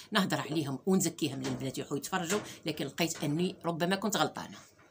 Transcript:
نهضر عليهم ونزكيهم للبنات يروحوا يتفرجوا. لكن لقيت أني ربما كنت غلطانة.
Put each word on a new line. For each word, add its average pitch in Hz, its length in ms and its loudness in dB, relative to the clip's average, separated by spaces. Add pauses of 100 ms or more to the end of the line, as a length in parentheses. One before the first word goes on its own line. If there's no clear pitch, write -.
نهضر 190 300 4
عليهم 139 460 -2
ونزكيهم 156 560 2
للبنات 131 360 -4
يروحوا 135 180 -4
يتفرجوا. 180 440 0 (260)
لكن 156 200 -2
لقيت 160 380 -2
أني 170 400 2
ربما 170 320 2
كنت 196 200 -2
غلطانة. - 540 -2 (200)